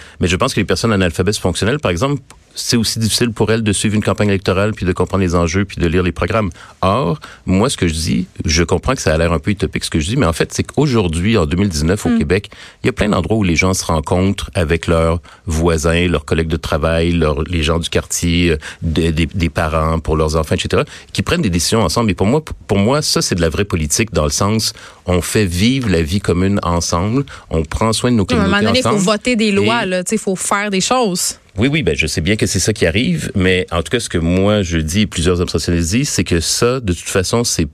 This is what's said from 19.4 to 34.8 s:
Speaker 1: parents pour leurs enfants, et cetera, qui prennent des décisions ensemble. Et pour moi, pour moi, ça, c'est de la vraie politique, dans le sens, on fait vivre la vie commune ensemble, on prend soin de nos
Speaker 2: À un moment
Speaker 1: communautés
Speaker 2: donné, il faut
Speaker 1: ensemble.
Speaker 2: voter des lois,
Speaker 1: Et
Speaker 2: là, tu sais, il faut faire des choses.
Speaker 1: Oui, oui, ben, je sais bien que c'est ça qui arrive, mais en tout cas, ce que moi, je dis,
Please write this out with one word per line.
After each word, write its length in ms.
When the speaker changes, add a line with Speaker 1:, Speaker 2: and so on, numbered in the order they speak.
Speaker 1:
parents 500
pour 180
leurs 180
enfants, 200
et 40
cetera, 240
qui 80
prennent 220
des 80
décisions 320
ensemble. 260
Et 60
pour 100
moi, 180
pour 140
moi, 240
ça, 180
c'est 140
de 60
la 80
vraie 160
politique, 480
dans 120
le 60
sens, 420
on 160
fait 240
vivre 440
la 120
vie 200
commune 420
ensemble, 600
on 120
prend 300
soin 180
de 60
nos 140
Speaker 2:
À 20
un 40
moment 80
Speaker 1:
communautés 80
Speaker 2:
donné, 140
il 20
faut 80
Speaker 1:
ensemble. 160
Speaker 2:
voter 300
des 160
lois, 320
Speaker 1:
Et 60
Speaker 2:
là, 140
tu 60
sais, 60
il 40
faut 160
faire 360
des 100
choses. 540
Speaker 1:
Oui, 100
oui, 120
ben, 140
je 100
sais 160
bien 140
que 100
c'est 140
ça 120
qui 140
arrive, 480
mais 380
en 100
tout 80
cas, 100
ce 100
que 100
moi, 420
je 160
dis, 240